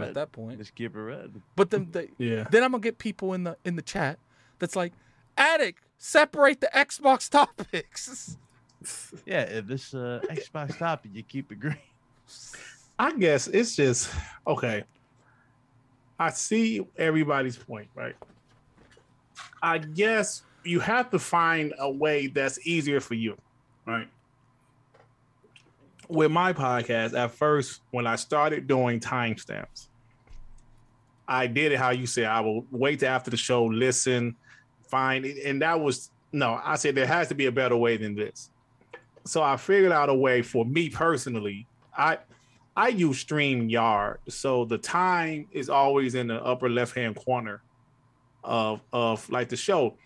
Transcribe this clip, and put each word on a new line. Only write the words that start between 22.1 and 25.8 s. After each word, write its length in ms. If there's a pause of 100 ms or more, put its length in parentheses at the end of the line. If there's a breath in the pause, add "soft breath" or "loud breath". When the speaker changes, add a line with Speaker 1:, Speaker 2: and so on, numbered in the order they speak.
Speaker 3:
that's 380
easier 340
for 160
you, 220 (480)
right? 220 (2000)